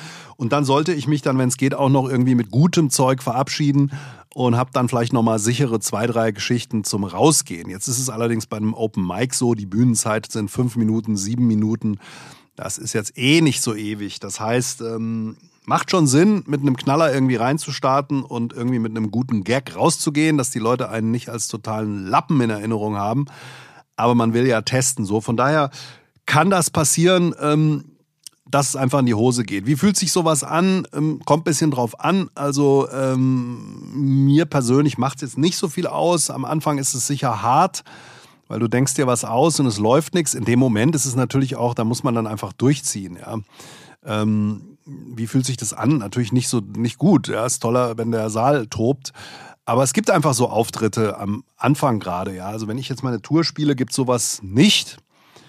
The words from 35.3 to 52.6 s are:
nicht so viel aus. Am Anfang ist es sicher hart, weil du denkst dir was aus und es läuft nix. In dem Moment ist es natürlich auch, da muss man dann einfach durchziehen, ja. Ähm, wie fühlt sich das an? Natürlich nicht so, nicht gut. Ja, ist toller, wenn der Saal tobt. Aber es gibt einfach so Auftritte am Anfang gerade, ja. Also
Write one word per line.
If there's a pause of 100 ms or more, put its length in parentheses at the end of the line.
nicht
so
viel
aus.
Am
Anfang
ist
es
sicher
hart, (640)
weil
du
denkst
dir
was
aus
und
es
läuft
nix.
In
dem
Moment
ist
es
natürlich
auch,
da
muss
man
dann
einfach
durchziehen,
ja. (640)
Ähm, (220)
wie
fühlt
sich
das
an?
Natürlich
nicht
so,
nicht
gut.
Ja,
ist
toller,
wenn
der
Saal
tobt. (520)
Aber
es
gibt
einfach
so
Auftritte
am (120)
Anfang
gerade,
ja.
Also